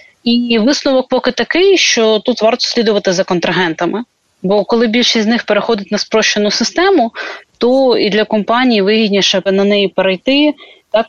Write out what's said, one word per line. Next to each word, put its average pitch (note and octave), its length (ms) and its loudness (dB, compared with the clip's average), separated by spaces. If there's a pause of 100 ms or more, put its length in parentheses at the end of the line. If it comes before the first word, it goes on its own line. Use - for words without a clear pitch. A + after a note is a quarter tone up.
(240)
І A#3+ 340 0
висновок C4 500 0
поки B3+ 240 -2
такий, F4 460 2
що A3 400 2
тут A3+ 240 -2
варто A#3 240 0
слідувати G3+ 460 0
за F3+ 120 -2
контрагентами. F3 800 -2 (380)
Бо F#3+ 220 0
коли A#3 220 0
більшість A3 380 0
з G#3 40 0
них A#3 160 0
переходить G#3 480 -2
на G#3 60 -2
спрощену G#3 520 -2
систему, D#4 600 0 (460)
то B3+ 380 2
і G#3 140 0
для G#3 140 0
компанії A3 580 0
вигідніше G3+ 640 0
на G3 180 2
неї G3+ 240 0
перейти, C4 680 0 (360)
так A3 180 0